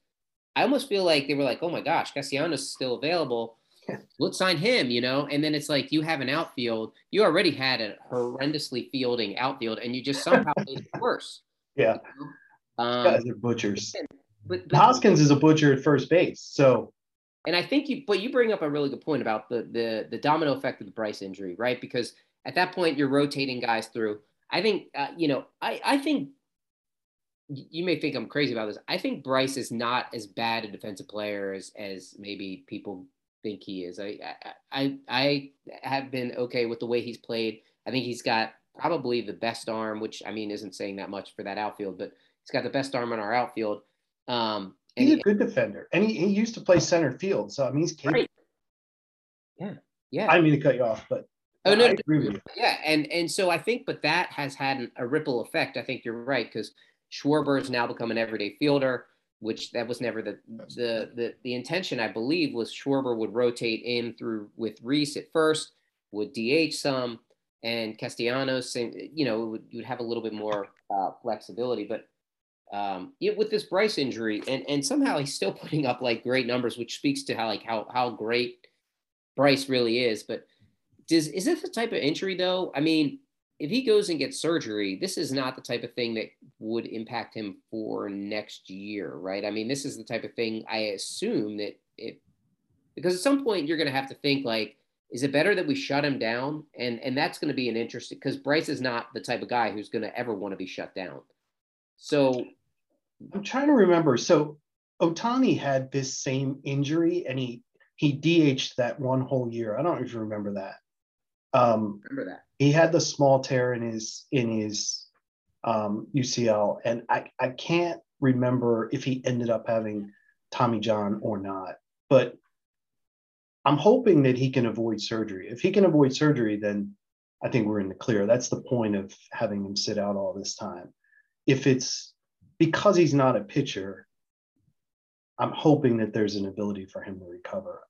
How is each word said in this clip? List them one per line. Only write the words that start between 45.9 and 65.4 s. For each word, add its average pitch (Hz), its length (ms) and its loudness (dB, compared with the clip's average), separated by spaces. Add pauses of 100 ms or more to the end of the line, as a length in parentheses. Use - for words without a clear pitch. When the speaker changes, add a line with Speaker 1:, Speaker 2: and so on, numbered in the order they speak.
Speaker 2:
and 185 100 6
he, 220 80 2
he 175 140 0
used 202 280 2
to 170 60 -10
play 180 180 6
center 160 340 2
field, 143 380 -2
so, 139 160 -2
I 120 40 -2
mean, 139 100 0
he's 165 140 -2
capable. 151 260 0
Speaker 1:
Right. - 100 0 (1300)
Yeah, 185 160 -8 (360)
yeah. 175 200 -2
Speaker 2:
I 160 40 10
didn't 165 160 8
mean 147 100 4
to - 0 -
cut 139 140 4
you 123 100 2
off, 110 240 -2
but - 180 -6 (380)
Speaker 1:
Oh, 196 100 8
no, 226 100 8
Speaker 2:
I 240 40 8
Speaker 1:
no, 196 100 6
Speaker 2:
agree 151 200 2
with 107 160 0
you. - 60 -8 (160)
Speaker 1:
yeah, 202 280 2
and, 151 280 2
and 170 180 0
so 185 180 2
I 170 80 4
think, 226 300 -2
but - 160 -6
that 165 300 0
has 147 220 -6
had 135 240 -2
an, 120 180 -8
a 127 100 -4
ripple 139 360 0
effect. 147 340 -4
I 123 60 -6
think 123 220 -8
you're 117 200 -8
right, 127 280 -2
'cause 107 200 -8 (400)
Schwarber 143 460 2
has 127 120 -4
now 120 160 0
become 120 240 -4
an 110 80 0
everyday 110 400 -4
fielder, 135 480 2 (320)
which 110 340 -6
that 117 140 -2
was 120 140 -6
never 110 220 -4
the, 101 160 -8 (100)
the, 113 680 -6
the, 117 200 -4 (100)
the 123 100 -4
intention. 143 460 -4
I 110 80 -2
believe 123 440 -2
was 113 220 -4
Schwarber 135 420 -2
would 107 160 -4
rotate 120 520 0
in 120 300 -4
through 110 420 -8
with 110 260 -6
Rhys 143 340 0
at - 160 -10
first, 156 400 2 (380)